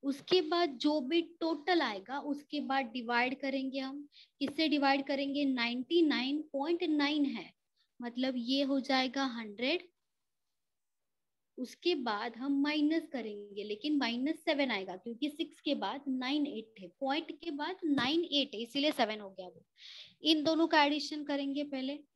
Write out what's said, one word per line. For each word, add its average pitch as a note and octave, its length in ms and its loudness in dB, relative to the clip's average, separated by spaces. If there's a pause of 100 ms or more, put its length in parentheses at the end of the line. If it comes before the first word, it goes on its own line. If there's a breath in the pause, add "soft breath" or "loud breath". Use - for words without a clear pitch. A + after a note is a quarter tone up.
उसके C#4 400 2
बाद E4+ 360 2
जो D4+ 220 2
भी D4+ 200 2 (200)
total E4 420 2
आएगा, A3+ 380 -4
उसके D4 420 -6
बाद C4+ 240 0
divide A#3+ 540 0
करेंगे C4+ 380 -2
हम। C#4 280 -8 (340 loud breath)
किससे C#4+ 280 0
divide C#4 380 4
करेंगे? C#4 380 0
नाइंटी B3+ 580 2
नाइन C#4 400 2 (100)
पॉइंट E4 380 0
नाइन D4 360 2
है, A3+ 240 -6 (500)
मतलब B3 380 -2
ये C4 240 2
हो C#4 200 2
जाएगा C4 500 0
हंड्रेड। A#3 560 -4 (1700)
उसके E4+ 360 -2 (100)
बाद A3+ 320 -4
हम C#4 260 0
minus D4+ 500 2
करेंगे, G#3 520 -8
लेकिन G#3+ 340 -2
माइनस B3+ 460 0
सेवन C#4+ 260 2
आएगा, F#3+ 260 -2
क्योंकि A#3 340 -6
सिक्स - 300 -8
के D4 160 2
बाद A3 320 -4
नाइन C4 380 0
एट A3 340 -10
है, F3+ 80 -14 (120)
Point C#4+ 300 -2 (100)
के E4+ 120 -8
बाद D4+ 240 -4 (100)
नाइन C#4+ 380 2
एट C#4 300 0
है, G#3 80 -6
इसीलिए C#4+ 300 0
सेवन G#3+ 280 2
हो G3 100 -12
गया F#3 160 -14
वो। F3 180 -18 (580 loud breath)
इन D#4 220 6
दोनों D#4+ 240 4
का D#4 160 8
addition D4 400 -2
करेंगे C#4+ 420 -2
पहले। C#4 320 -6 (180)